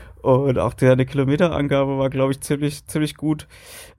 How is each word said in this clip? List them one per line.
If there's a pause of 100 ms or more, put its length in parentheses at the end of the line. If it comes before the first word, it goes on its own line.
(220)
Und
auch
der,
eine
Kilometerangabe
war,
glaub
ich,
ziemlich,
ziemlich
gut. (520)